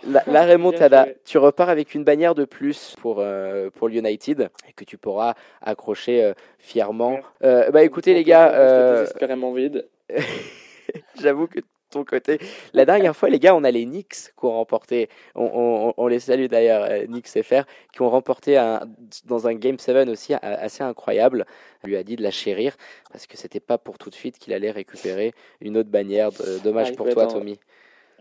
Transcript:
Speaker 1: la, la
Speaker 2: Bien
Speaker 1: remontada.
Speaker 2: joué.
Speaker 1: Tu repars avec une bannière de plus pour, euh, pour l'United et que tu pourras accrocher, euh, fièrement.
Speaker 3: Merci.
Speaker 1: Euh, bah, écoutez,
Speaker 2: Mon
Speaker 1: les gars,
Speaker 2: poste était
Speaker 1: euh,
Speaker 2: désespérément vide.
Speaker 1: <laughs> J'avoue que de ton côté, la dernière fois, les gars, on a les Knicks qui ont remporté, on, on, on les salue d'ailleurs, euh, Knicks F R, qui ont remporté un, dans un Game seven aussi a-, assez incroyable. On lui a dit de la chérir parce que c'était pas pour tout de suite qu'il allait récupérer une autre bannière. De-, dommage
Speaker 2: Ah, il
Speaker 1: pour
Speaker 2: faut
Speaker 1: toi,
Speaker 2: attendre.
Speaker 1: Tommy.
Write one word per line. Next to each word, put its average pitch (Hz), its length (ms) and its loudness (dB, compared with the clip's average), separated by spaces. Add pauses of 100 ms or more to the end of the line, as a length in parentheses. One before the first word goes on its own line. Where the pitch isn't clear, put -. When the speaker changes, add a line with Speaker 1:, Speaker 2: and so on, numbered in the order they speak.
Speaker 1:
la, 135 220 2
la 151 200 4
Speaker 2:
Bien 175 100 6
Speaker 1:
remontada. 165 500 6
Speaker 2:
joué. 135 180 -14
Speaker 1:
Tu - 140 -2
repars 143 320 4
avec 151 240 -2
une 151 100 -8
bannière 151 300 2
de 147 120 0
plus - 540 -10
pour, 113 200 -6
euh, 98 500 -6
pour - 180 -6
l'United 113 640 -4 (180)
et - 60 -20
que - 100 -20
tu 101 140 -20
pourras 107 380 -4 (260)
accrocher, 110 640 -4
euh, 101 100 0 (240)
fièrement. 113 540 -4
Speaker 3:
Merci. 135 160 -10 (160)
Speaker 1:
Euh, 127 280 4
bah, 151 120 8
écoutez, 170 280 0
Speaker 2:
Mon 175 60 6
Speaker 1:
les 165 60 0
gars, 165 240 8
Speaker 2:
poste - 80 2
était 135 100 6
Speaker 1:
euh, 127 360 4
Speaker 2:
désespérément 127 520 -6
vide. 135 340 -6 (220)
Speaker 1:
<laughs> - 1120 -12
J'avoue 147 260 0
que - 120 -10
de - 60 -16 (260)
ton 143 140 -8
côté, 143 340 -4 (320)
la 135 140 4
dernière 180 320 2
fois, - 120 0
les 143 80 0
gars, 180 160 6
on 151 120 2
a 127 60 4
les 117 120 -2
Knicks 156 320 -12 (240)
qui - 60 -8
ont 117 80 0
remporté, 113 560 -4 (260)
on, - 80 -4
on, 117 540 -2
on 120 100 -2
les 123 140 -2
salue 131 240 -2
d'ailleurs, 113 440 2
euh, 104 160 -4
Knicks 120 220 -14
F - 240 -4
R, 135 140 2 (260)
qui - 100 -8
ont 123 80 0
remporté 131 480 0
un, 113 220 0 (460)
dans 117 200 -6
un 117 100 -2
Game 123 220 -4
seven 127 320 0
aussi 113 240 -8
a-, 131 80 -4
assez 104 420 -10
incroyable. 113 600 0 (380)
On - 40 -14
lui 98 100 -4
a 92 60 -8
dit 110 120 -10
de 113 80 -10
la 101 80 -4
chérir 107 460 -6 (340)
parce - 160 -20
que - 80 -20
c'était - 240 -14
pas 120 180 -4
pour - 200 -14
tout - 120 -20
de - 60 -20
suite - 240 -16
qu'il - 140 -10
allait 101 180 -6
récupérer 101 600 -8 (260)
une 107 180 -10
autre 110 120 -2
bannière. 104 420 -4
De-, 95 320 -10
dommage 110 240 -2
Speaker 2:
Ah, 123 40 -6
il 127 40 -12
Speaker 1:
pour 120 120 -6
Speaker 2:
faut 123 60 -2
Speaker 1:
toi, 113 100 2
Speaker 2:
attendre. 113 160 -4
Speaker 1:
Tommy. 104 200 -14 (600)